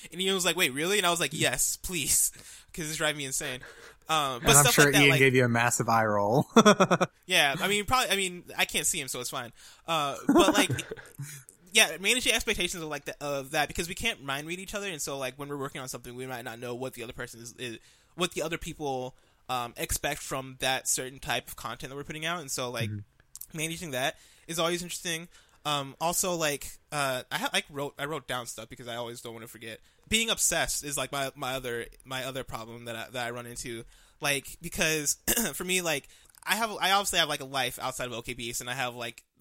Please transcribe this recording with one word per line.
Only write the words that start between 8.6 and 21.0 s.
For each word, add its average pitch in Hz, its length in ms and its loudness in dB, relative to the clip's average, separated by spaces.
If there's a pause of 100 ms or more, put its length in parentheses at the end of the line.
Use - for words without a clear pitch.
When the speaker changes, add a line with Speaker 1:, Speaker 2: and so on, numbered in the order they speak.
Speaker 1:
can't 196 220 -2
see 165 140 0
him, 131 80 -6
so 127 120 -6
it's 127 80 -6
fine. 123 240 -8 (340)
Uh, 147 300 0 (100)
but, 311 280 8
like, 196 160 4 (540)
<laughs> - 500 -18
yeah, 180 260 6
managing 233 320 2
expectations 190 500 -2
of, 156 60 -8
like, 143 160 -8
the, 147 160 -8
of 139 300 -4
that, 147 180 0
because 165 180 -6
we 175 80 -8
can't 196 300 -4
mind 139 220 -4
read 175 120 -6
each 190 160 -10
other, 202 140 -6
and 156 140 -6
so, 139 160 -6
like, 131 200 -4
when 143 120 -10
we're 143 80 -6
working 135 240 -8
on 127 60 -10
something, 123 260 -12
we 127 120 -8
might 123 180 -8
not 117 140 -10
know 120 160 -8
what 127 200 -8
the 120 80 -12
other 117 100 -10
person 120 280 -12
is, 117 180 -16
is 117 200 -8 (360)
what 180 180 -4
the 170 80 -6
other 160 160 -4
people, 135 580 -8 (360)
um, 120 260 -6
expect 151 460 -4
from 131 380 -8
that 131 280 0
certain 131 300 -4